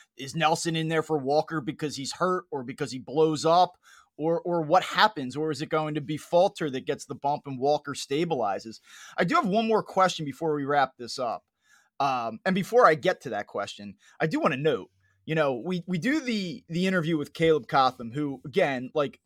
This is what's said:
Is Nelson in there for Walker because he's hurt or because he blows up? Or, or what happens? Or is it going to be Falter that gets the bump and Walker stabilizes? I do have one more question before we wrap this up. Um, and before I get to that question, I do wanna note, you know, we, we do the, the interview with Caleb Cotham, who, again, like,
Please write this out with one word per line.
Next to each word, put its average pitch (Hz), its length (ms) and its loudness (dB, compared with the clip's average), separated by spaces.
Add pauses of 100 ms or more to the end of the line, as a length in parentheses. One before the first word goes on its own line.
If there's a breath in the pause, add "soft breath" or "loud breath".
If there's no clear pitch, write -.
(160 loud breath)
Is 131 180 -12
Nelson 160 420 0
in 160 120 -2
there 160 140 2
for 156 160 -2
Walker 151 420 0
because 143 360 -6
he's 135 160 -8
hurt 185 380 -2
or 139 120 -6
because 135 300 -8
he 131 60 -10
blows 143 460 2
up? 175 320 4 (400 soft breath)
Or, 165 260 0
or 175 200 0
what 170 220 4
happens? 151 520 2
Or 156 140 -2
is 139 100 -6
it 151 100 -6
going 156 260 0
to 151 40 -2
be 147 160 -6
Falter 175 540 2
that 127 160 -6
gets 143 180 -4
the 131 120 -12
bump 143 300 -2
and 135 120 -10
Walker 143 360 0
stabilizes? 113 840 -4 (400 loud breath)
I 185 60 2
do 175 100 0
have 320 140 2
one 220 180 2
more 214 160 2
question 180 420 0
before 151 300 -4
we 143 100 -4
wrap 139 320 2
this 120 220 -12
up. 113 240 -4 (560 soft breath)
Um, 123 460 -2
and 185 100 0
before 214 320 6
I 160 80 8
get 175 280 0
to 123 80 -10
that 104 180 -4
question, 101 480 -8 (240 soft breath)
I 160 80 0
do 262 100 -2
wanna 170 180 0
note, 139 340 0 (360)
you 151 80 -4
know, 143 200 2 (100)
we, 180 240 -4
we 180 100 -2
do 269 220 0
the, 208 480 -6
the 175 180 -2
interview 170 300 0
with 143 180 -6
Caleb 160 320 2
Cotham, 127 460 2
who, 143 320 -6
again, 135 500 -2
like, 143 320 -2